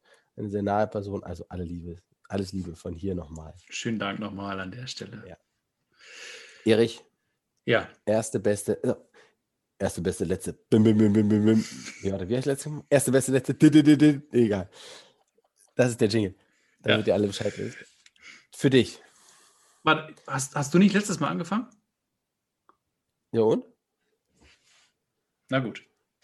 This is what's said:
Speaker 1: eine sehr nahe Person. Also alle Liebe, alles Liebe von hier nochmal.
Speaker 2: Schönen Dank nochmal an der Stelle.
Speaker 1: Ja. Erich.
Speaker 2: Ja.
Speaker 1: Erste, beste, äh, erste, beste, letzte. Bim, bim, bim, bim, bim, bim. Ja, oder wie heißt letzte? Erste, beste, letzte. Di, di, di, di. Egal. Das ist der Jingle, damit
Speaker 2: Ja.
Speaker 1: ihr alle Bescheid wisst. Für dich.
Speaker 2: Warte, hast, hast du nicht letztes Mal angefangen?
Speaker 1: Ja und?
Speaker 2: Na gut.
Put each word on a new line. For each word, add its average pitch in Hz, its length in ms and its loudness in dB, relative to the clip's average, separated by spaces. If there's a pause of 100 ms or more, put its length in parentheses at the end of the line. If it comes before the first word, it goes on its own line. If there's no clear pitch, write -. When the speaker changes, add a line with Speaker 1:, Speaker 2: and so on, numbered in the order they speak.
(360)
Speaker 1:
eine 107 140 -10
sehr 101 140 -4
nahe 101 240 0
Person. 98 360 -8
Also 87 260 -14
alle 90 140 -10
Liebe, 85 340 -12 (300)
alles 98 240 -6
Liebe 87 240 -10
von 90 200 -12
hier 95 200 -6
nochmal. 80 380 -14 (160)
Speaker 2:
Schönen 113 300 -6
Dank 98 200 -6
nochmal 98 400 -8
an 95 120 -10
der 123 160 -14
Stelle. 110 400 -14
Speaker 1:
Ja. 87 100 -20 (1300)
Erich. 110 380 2 (600)
Speaker 2:
Ja. 107 220 0 (180)
Speaker 1:
Erste, 110 340 -2
beste, 104 440 -2
äh, 123 120 -2 (840)
erste, 95 220 -4
beste, 90 240 -4
letzte. 87 280 -6
Bim, - 300 2
bim, 110 140 6
bim, 107 160 4
bim, 107 140 4
bim, 104 180 2
bim. 110 200 4 (380)
Ja, 95 120 -4
oder 92 140 -8
wie 120 80 -2
heißt 131 80 -6
letzte? 143 440 -6
Erste, 135 220 4
beste, 131 200 2
letzte. 135 240 0
Di, 151 160 8
di, 151 120 8
di, 147 140 8
di. 143 240 4 (100)
Egal. 101 380 2 (1080)
Das 123 140 4
ist 117 100 -8
der 113 100 4
Jingle, 104 260 -2 (480)
damit 107 240 2
Speaker 2:
Ja. 107 40 4
Speaker 1:
ihr 90 40 4
alle 104 120 2
Bescheid 101 300 -6
wisst. 107 200 -10 (800)
Für 147 140 0
dich. 123 320 2 (840)
Speaker 2:
Warte, 156 300 0 (140)
hast, 139 280 -8
hast 143 180 -4
du 175 40 4
nicht 196 160 6
letztes 190 260 -2
Mal 147 100 -2
angefangen? 180 380 -6 (1600)
Speaker 1:
Ja 113 100 2
und? 123 220 2 (1900)
Speaker 2:
Na 131 100 0
gut. 113 240 -6 (400)